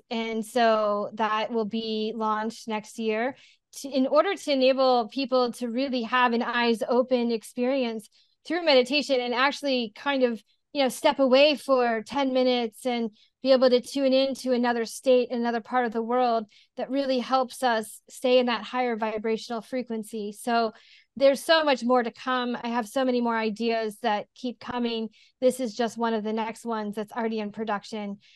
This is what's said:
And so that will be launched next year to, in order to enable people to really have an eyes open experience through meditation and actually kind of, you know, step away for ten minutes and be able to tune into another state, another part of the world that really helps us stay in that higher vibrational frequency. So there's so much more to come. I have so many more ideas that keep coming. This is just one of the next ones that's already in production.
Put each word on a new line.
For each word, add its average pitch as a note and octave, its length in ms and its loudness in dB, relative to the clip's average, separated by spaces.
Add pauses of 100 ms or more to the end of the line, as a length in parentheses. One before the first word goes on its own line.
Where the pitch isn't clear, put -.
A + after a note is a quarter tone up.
(100)
And A3+ 340 -4
so G#3+ 720 2
that G#3+ 360 -2
will A3+ 140 -2
be A3 500 -4
launched A3 540 -4
next G#3+ 300 -8
year A3+ 360 -2 (420)
to, - 120 -12
in C4 180 0
order D#4+ 300 4
to D4 160 -4
enable B3+ 560 4
people B3+ 440 0
to A#3+ 180 -6
really B3+ 320 -2
have B3 320 2
an A#3 80 0
eyes A#3 440 0
open A#3+ 460 2
experience A#3+ 800 -4 (360)
through E4+ 160 -2
meditation C4+ 600 4
and A#3+ 100 -2
actually B3+ 640 0
kind C#4 260 -2
of, A#3 200 0 (320)
you C#4+ 80 2
know, B3+ 80 2
step - 280 0
away C4+ 380 6
for A#3+ 460 0
ten C4+ 320 -2
minutes B3 500 0
and A#3 260 -2 (320)
be C4 100 4
able B3+ 180 6
to B3 100 4
tune C4+ 320 0
into C4 400 0
another A#3+ 320 0
state, B3 460 2
another A#3 320 -2
part B3 240 0
of A3 60 -4
the A#3 100 -4
world A#3 420 0 (320)
that G#3+ 140 -6
really C4 300 0
helps B3 420 -2
us A3+ 480 -2
stay B3+ 280 2
in B3 80 2
that A3+ 160 -2
higher B3 340 -2
vibrational A3 680 -4
frequency. A3 680 -8
So A#3 400 -2 (440)
there's C4+ 260 4
so D#4+ 220 4
much C4 200 2
more B3 180 4
to A#3 80 -4
come. B3 520 -4
I A#3+ 60 -6
have A#3 180 -2
so C4+ 160 -2
many B3 200 0
more A#3 140 0
ideas A3+ 640 -2
that G#3 320 -2
keep - 260 -10
coming. A#3 480 -4 (320)
This B3+ 180 2
is A#3 160 -6
just A#3 220 -4
one A#3 160 -2
of G#3+ 120 -2
the A3 80 -4
next A3 340 -6
ones G#3+ 300 -6
that's G#3 160 -8
already A3+ 260 -4
in G#3 120 -6
production. G#3 680 -8 (180)